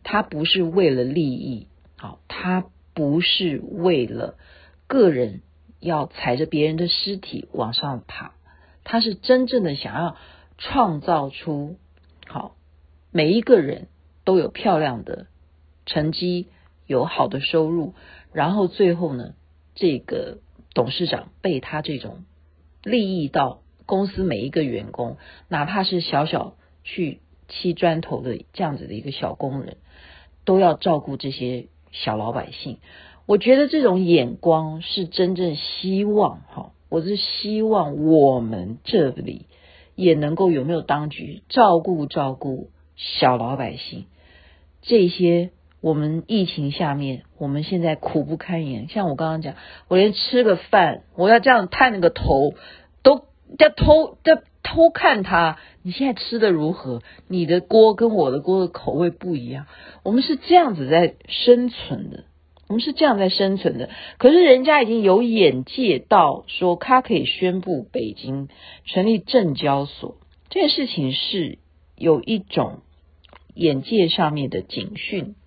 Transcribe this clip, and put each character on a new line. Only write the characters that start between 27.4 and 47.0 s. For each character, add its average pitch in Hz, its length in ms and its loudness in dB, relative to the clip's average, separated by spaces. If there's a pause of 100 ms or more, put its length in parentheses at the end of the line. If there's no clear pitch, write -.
砌 - 240 -6
砖 165 260 0
头 135 220 -8
的 120 320 -10
这 196 100 -6
样 147 140 -4
子 - 100 -14
的 - 60 -14
一 107 80 -10
个 139 100 -10
小 - 240 -8
工 139 260 -6
人， - 140 -16 (680)
都 185 120 4
要 180 160 4
照 156 280 -2
顾 139 160 -10
这 135 120 -8
些 123 380 -8 (240)
小 - 240 -6
老 107 160 -6
百 120 200 -8
姓。 - 260 -14 (480)
我 208 120 4
觉 247 200 6
得 285 100 4
这 302 140 0
种 190 180 2
眼 165 380 2
光 160 440 0
是 180 240 -6
真 180 300 -2
正 170 220 -4
希 190 480 -4
望， 208 420 0
哈， - 240 -18 (160)
我 160 140 -2
是 196 160 -4
希 214 440 -4
望 160 440 0
我 143 340 6
们 110 460 -6
这 160 240 2
里 - 380 -12 (480)
也 180 180 4
能 151 200 0
够 185 160 2
有 147 140 0
没 151 80 -4
有 165 100 -2
当 147 280 -4
局 - 400 -14
照 202 300 6
顾， 160 260 -2
照 139 280 -4
顾 131 360 -8 (260)
小 - 400 0
老 117 220 -6
百 120 180 -8
姓。 - 300 -16 (800)
这 214 240 4
些 175 420 0 (320)
我 160 120 0
们 151 340 -2
疫 208 180 0
情 147 260 -6
下 147 220 -4
面， 135 300 -6 (160)